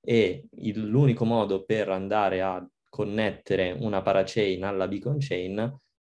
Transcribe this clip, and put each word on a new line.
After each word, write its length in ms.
e 460
il, 220
l'unico 460
modo 380
per 260
andare 520
a 240
connettere 800
una 300
parachain 640
alla 240
beacon 320
chain 380